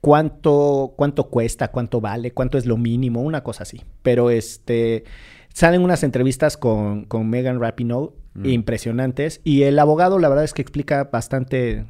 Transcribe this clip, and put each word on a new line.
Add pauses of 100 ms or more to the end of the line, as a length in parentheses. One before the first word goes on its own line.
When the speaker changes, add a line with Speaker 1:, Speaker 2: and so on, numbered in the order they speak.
Speaker 1:
cuánto,
cuánto
cuesta,
cuánto
vale,
cuánto
es
lo
mínimo,
una
cosa
así. (200)
Pero,
este, (500)
salen
unas
entrevistas
con,
con
Megan
Rapinoe (240)
Speaker 2:
Mm.
Speaker 1:
impresionantes,
y
el
abogado,
la
verdad
es
que
explica
bastante,